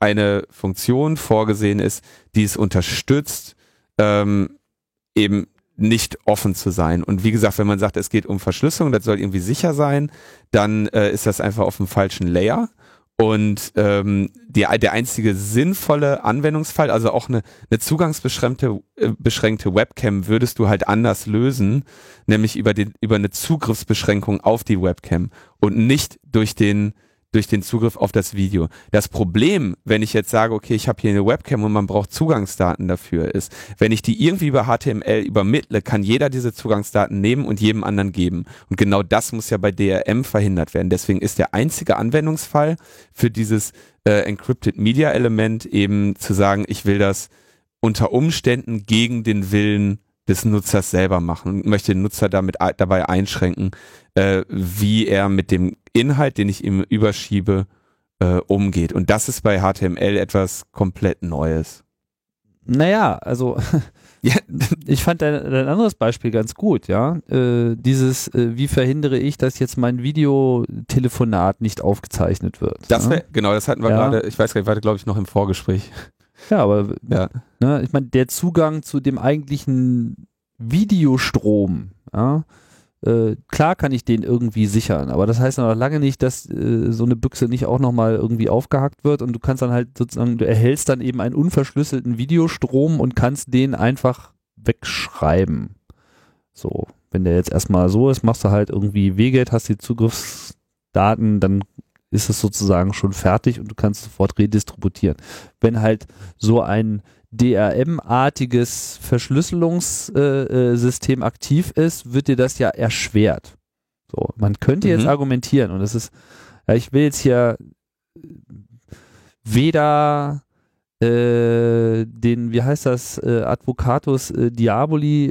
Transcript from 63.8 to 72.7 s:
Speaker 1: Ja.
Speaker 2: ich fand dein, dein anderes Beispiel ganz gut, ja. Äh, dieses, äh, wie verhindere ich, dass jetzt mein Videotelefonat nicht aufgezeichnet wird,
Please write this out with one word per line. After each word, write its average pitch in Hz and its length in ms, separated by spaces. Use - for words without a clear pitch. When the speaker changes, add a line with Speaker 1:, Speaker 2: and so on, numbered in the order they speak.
Speaker 1:
Ja. 127 140
Speaker 2:
ich 143 160
fand 170 200
dein, 147 280
dein 131 200
anderes 202 260
Beispiel 117 340
ganz 110 240
gut, 185 340
ja. 123 280
Äh, 120 480
dieses, 131 500
äh, 117 300
wie 139 100
verhindere 135 500
ich, 143 200
dass 131 220
jetzt 131 180
mein 123 260
Videotelefonat 123 1600
nicht 107 200
aufgezeichnet 92 800
wird, - 200